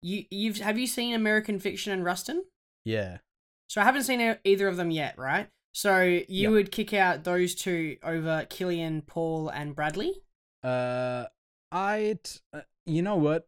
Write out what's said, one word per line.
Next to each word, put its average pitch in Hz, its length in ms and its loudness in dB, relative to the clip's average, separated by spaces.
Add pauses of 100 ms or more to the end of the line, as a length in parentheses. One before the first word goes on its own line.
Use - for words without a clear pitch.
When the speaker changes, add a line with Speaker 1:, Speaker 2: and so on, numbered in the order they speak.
Speaker 1:
you, 185 260 -6
you've, 208 300 -2
have 214 180 -2
you 254 80 0
seen 240 300 -2
American 214 440 2
Fiction 202 320 -4
and 185 140 -2
Rustin? 254 400 -4 (400)
Speaker 2:
Yeah. 101 320 -4 (500)
Speaker 1:
So - 140 -2
I - 20 6
haven't 262 200 4
seen 240 180 0
e-, 226 220 2
either 196 240 4
of 180 100 0
them 170 140 -2
yet, 151 260 -4
right? 151 320 -2 (240)
So 190 300 4
you 175 240 4
Speaker 2:
Yeah. 196 220 2
Speaker 1:
would 208 220 6
kick 214 220 -2
out 180 300 4
those 180 320 2
two 165 480 -2
over 160 440 -2
Killian, 165 540 -4
Paul, 160 480 -4
and 147 260 -8
Bradley? 170 460 -4 (420)
Speaker 2:
Uh, 123 600 -2 (460)
I'd, 208 580 -2 (240)
uh, 151 80 -12 (240)
you 165 160 0
know 208 140 0
what? 156 320 2